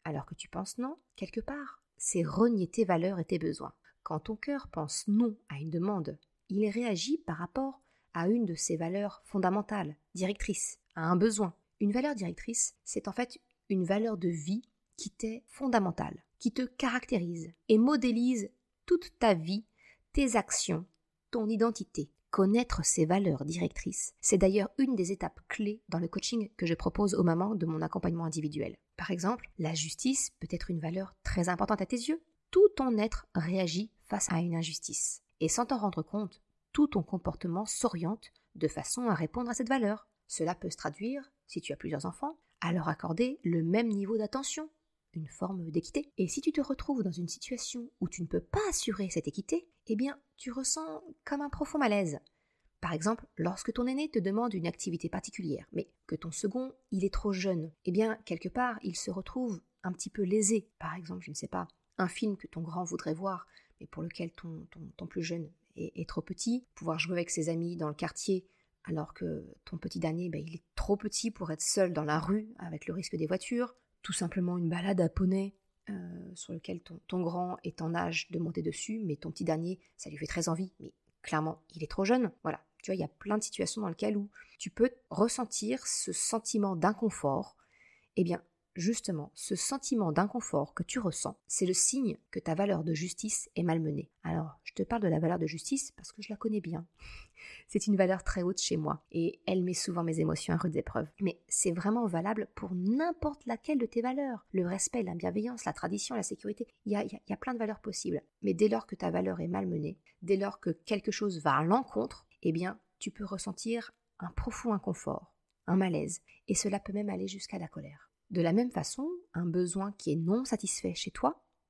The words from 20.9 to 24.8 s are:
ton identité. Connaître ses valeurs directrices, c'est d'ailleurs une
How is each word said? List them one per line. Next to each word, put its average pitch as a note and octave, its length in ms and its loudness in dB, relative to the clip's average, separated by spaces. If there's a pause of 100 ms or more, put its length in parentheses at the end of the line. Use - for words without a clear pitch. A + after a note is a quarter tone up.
ton A3 160 0
identité. G#3+ 640 0 (180)
Connaître G3+ 540 6
ses D#3+ 220 4
valeurs E3+ 400 4
directrices, - 760 -4
c'est - 200 6
d'ailleurs G3 400 6
une C4 160 4